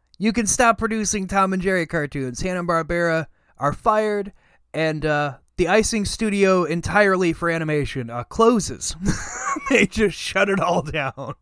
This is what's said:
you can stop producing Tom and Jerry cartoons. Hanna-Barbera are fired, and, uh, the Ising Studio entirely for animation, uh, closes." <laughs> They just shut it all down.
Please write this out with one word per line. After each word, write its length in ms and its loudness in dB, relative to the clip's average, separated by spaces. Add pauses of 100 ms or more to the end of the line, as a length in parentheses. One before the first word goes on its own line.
(200)
you 120 2
can 140 0
stop 320 4
producing 500 -2
Tom 260 0
and 80 -2
Jerry 260 0
cartoons. 540 -4
Hanna-Barbera 840 0 (300)
are 160 0
fired, 580 0 (420)
and, 320 -2
uh, 320 0 (200)
the 120 2
Ising 360 2
Studio 600 2
entirely 680 2
for 160 -2
animation, 600 -2
uh, 160 -6
closes." 760 2
<laughs> 680 -4
They 180 4
just 280 0
shut 340 -4
it 100 0
all 240 0
down. 580 -6